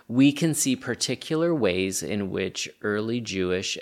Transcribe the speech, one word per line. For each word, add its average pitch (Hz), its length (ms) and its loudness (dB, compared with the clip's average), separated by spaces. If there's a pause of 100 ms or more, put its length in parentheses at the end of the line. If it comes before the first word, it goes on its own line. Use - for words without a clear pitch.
we 135 240 6
can 147 240 0
see 131 220 0
particular 156 760 -2
ways 95 520 2
in 98 260 -2
which 95 380 -4 (140)
early 107 380 -2
Jewish 95 600 -2